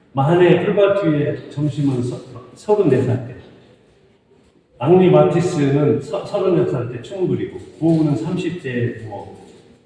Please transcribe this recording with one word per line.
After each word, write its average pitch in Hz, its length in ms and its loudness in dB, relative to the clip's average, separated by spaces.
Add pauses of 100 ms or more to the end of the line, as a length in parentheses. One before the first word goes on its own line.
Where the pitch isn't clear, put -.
(120)
마네 170 540 4
풀밭 196 400 2
위의 143 440 -2
점심은 139 540 -2
서-, - 160 -6 (360)
서른네 165 480 2
살 - 220 -2
때. - 100 -14 (1400)
앙리 175 300 4
마티스는 151 920 2
서-, - 240 -8
서른여섯 185 460 0
살 123 200 -6
때 120 100 -12
춤 190 280 -6
그리고, - 280 -6 (220)
고흐는 156 380 2
삼십 - 440 -6
대 117 460 -6
뭐 - 340 -16 (440)